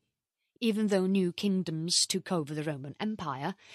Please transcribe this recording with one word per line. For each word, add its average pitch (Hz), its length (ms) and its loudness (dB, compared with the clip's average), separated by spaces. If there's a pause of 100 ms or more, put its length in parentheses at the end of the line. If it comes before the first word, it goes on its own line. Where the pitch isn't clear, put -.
(600)
Even 220 280 2
though 190 180 4
new 190 260 4
kingdoms 175 760 0
took - 240 -4
over 156 240 -2
the 151 80 -4
Roman 143 360 -6
Empire, 175 540 -4 (220)